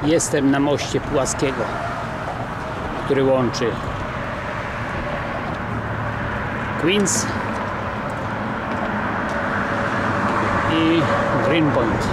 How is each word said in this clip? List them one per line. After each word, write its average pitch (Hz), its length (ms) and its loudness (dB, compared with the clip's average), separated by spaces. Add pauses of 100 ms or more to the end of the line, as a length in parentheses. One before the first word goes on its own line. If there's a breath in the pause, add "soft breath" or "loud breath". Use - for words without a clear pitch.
Jestem 151 460 4
na 139 80 4
moście 143 420 2
Pułaskiego, 131 640 0 (1400)
który 135 180 2
łączy 131 420 4 (3250)
Queens 190 440 2 (3500)
i 160 300 6 (440)
Greenpoint 135 680 4